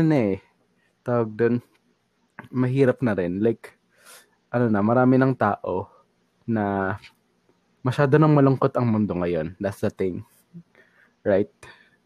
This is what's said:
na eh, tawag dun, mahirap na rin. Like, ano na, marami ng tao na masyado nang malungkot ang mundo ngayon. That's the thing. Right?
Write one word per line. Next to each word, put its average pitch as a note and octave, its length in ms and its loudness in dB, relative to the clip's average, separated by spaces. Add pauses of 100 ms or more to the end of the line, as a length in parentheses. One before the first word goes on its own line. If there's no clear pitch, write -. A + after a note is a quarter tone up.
na A#2+ 300 2
eh, - 20 -14 (640)
tawag A#2 320 -4
dun, A#2 220 0 (960)
mahirap B2+ 480 0
na A2 160 -2
rin. F2+ 240 -4
Like, - 360 -2 (760)
ano A#2+ 160 0
na, G2+ 160 0
marami B2+ 320 4
ng C3 160 2
tao G2+ 560 -4 (560)
na G2 520 -4 (840)
masyado C#3 400 0
nang D3+ 160 4
malungkot C3+ 400 2
ang A#2+ 160 0
mundo G2 240 -2
ngayon. F2 400 -4
That's G2 240 -8
the G#2 80 -2
thing. F#2+ 320 -6 (1040)
Right? G#2 240 0 (560)